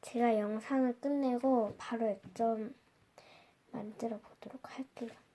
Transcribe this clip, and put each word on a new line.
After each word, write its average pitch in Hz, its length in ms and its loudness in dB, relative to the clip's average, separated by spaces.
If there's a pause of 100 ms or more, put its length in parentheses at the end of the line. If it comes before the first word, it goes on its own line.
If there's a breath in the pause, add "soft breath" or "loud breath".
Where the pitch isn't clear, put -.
제가 233 360 4
영상을 240 600 0
끝내고 262 760 2
바로 226 300 -2
액정 220 680 -2 (1000 loud breath)
만들어 220 480 -6
보도록 - 400 -18 (180)
할게요. 247 320 -8 (240)